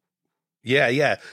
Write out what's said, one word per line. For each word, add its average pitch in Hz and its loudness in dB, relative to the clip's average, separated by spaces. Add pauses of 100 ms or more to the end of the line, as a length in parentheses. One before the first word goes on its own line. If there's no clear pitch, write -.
(640)
yeah, 127 2
yeah. 127 0 (160)